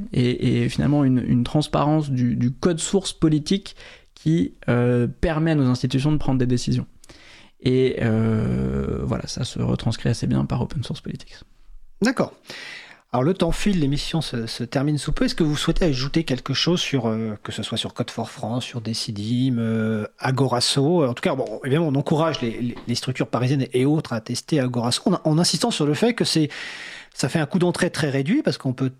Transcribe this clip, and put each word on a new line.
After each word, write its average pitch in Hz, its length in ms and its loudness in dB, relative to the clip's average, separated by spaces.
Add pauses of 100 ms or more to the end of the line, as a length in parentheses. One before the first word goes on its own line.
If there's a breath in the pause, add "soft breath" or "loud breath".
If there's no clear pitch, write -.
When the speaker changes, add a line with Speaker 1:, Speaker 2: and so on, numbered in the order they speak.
(140)
Speaker 1:
et, 123 480 2
et 120 80 0
finalement 147 340 2
une, 127 240 4
une 123 160 4
transparence 147 680 2
du, 123 240 2
du 123 160 2
code 165 280 0
source - 320 0
politique 156 640 0 (380 loud breath)
qui, 165 400 0 (160)
euh, 123 380 2
permet 160 440 0
à 156 40 2
nos 139 120 4
institutions 127 440 2
de 151 60 2
prendre 131 200 2
des 127 80 2
décisions. 123 400 0 (720 loud breath)
Et, 127 440 2
euh, 110 1000 0
voilà, - 240 -4
ça - 180 -6
se - 160 -6
retranscrit 120 500 -2
assez - 180 -2
bien 131 180 2
par 135 160 -2
Open - 220 -4
Source - 180 -8
Politics. - 360 -14 (640)
Speaker 2:
D'accord. 220 300 0 (800 loud breath)
Alors, 127 100 2
le 170 100 2
temps 170 200 2
file, 196 260 0
l'émission 143 400 0
se, 117 260 -4
se 117 200 -6
termine 143 320 0
sous 147 160 -4
peu. - 100 2
Est-ce - 120 0
que - 100 2
vous 151 100 0
souhaitez 170 300 2
ajouter 139 400 0
quelque 131 280 -2
chose 170 280 0
sur, 123 240 -2
euh, 110 380 -2
que 110 100 -10
ce 110 100 -8
soit 113 140 -6
sur - 160 -6
Code - 180 -6
for 113 180 -6
France, 120 360 -6
sur 123 160 -8
Decidim, 117 760 -2
euh, 110 480 0 (140)
Agorasso ? 135 880 2
En 120 80 2
tout - 80 -10
cas, 180 120 0
bon, 110 300 -4
évidemment, 151 240 2
on 135 80 0
encourage 151 460 2
les, 113 180 -4
les, 120 160 -4 (100)
les 120 100 -2
structures - 320 -2
parisiennes 127 440 0
et 127 140 2
autres 151 260 0
à 117 80 -2
tester 123 400 -2
Agorasso, 123 460 0
en, 190 180 2
en 156 160 4
insistant 226 320 2
sur - 140 0
le 147 80 4
fait 226 200 2
que 185 120 0
c'est, 156 240 2 (640 loud breath)
ça - 160 -2
fait 170 100 0
un 151 60 2
coût 180 140 0
d'entrée 175 300 2
très 151 200 -2
réduit, 139 320 2
parce - 160 0
qu'on 127 160 -2
peut 131 260 -2